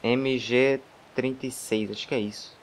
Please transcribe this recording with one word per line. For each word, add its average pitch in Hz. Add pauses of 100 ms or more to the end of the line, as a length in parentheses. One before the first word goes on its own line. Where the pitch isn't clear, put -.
M 127
G 127 (340)
trinta 131
e 123
seis, 107
acho -
que 147
é 120
isso. -